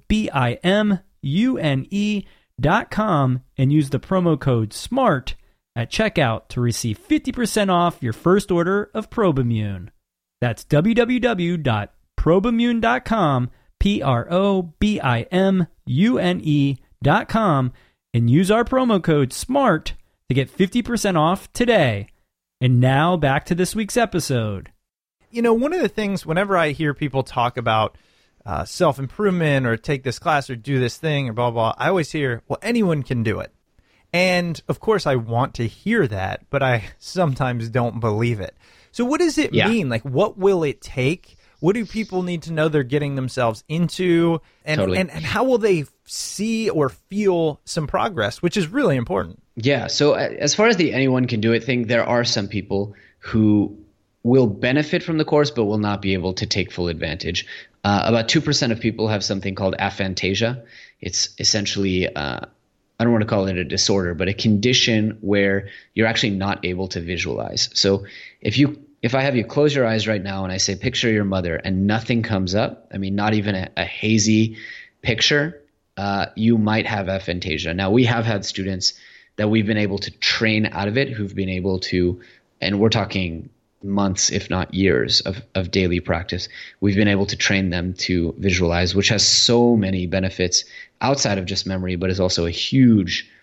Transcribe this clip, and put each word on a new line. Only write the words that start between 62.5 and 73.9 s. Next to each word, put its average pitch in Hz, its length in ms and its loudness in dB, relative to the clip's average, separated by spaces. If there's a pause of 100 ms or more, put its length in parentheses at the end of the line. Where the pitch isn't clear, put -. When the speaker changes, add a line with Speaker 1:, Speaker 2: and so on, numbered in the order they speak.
Speaker 3:
I 113 40 0
don't 120 100 4
wanna 107 120 2
call 101 220 0
it 92 100 -2
a 90 60 -2
disorder, 87 520 0
but 87 120 -2
a 101 60 0
condition 110 880 2
where 98 480 0 (240)
you're 110 140 2
actually 110 240 0
not 98 340 -4
able 90 240 -4
to - 100 -8
visualize. 80 720 -4
So 98 340 0 (340)
if 110 160 -2
you, 143 260 2 (200)
if 120 100 0
I 131 80 2
have 135 140 0
you 110 100 0
close 147 300 2
your 131 100 2
eyes 110 220 0
right 107 160 -2
now 98 200 -6
and 92 80 -4
I 92 60 -4
say, 98 180 0
"Picture 120 360 -2
your 104 140 2
mother," 92 300 -2
and 95 300 -2
nothing 113 380 0
comes 95 320 -2
up, - 360 -4
I - 60 -10
mean, 98 160 -4
not 104 220 0
even 104 180 0
a, 92 240 -6
a 90 80 -2
hazy 110 720 0 (460)